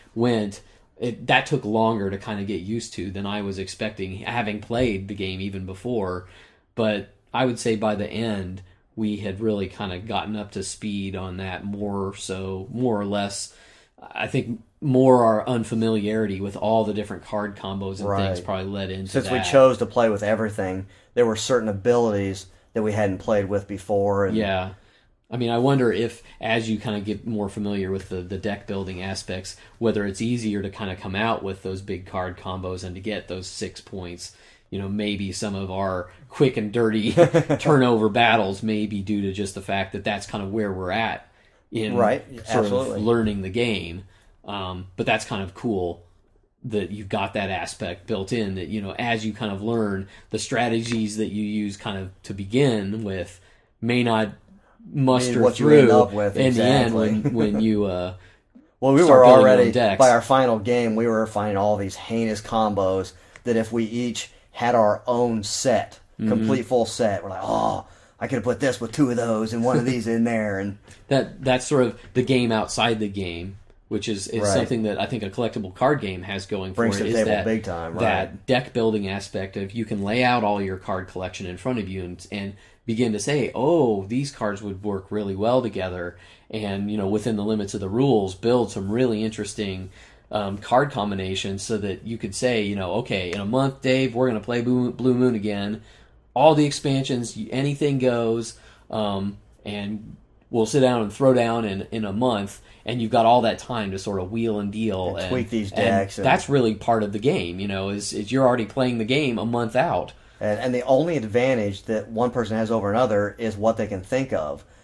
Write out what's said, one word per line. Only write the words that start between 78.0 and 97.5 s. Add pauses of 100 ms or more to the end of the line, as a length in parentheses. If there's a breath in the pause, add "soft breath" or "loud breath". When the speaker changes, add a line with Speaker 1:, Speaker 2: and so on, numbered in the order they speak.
Speaker 1:
that
deck
building
aspect
of
you
can
lay
out
all
your
card
collection
in
front
of
you
and,
and (320 soft breath)
begin
to
say,
"Oh,
these
cards
would
work
really
well
together." (340 soft breath)
And,
you
know,
within
the
limits
of
the
rules,
build
some
really
interesting, (420 soft breath)
um,
card
combinations
so
that
you
could
say,
you
know,
"Okay,
in
a
month,
Dave,
we're
gonna
play
Blue,
Blue
Moon
again. (520 soft breath)
All
the
expansions,
y-,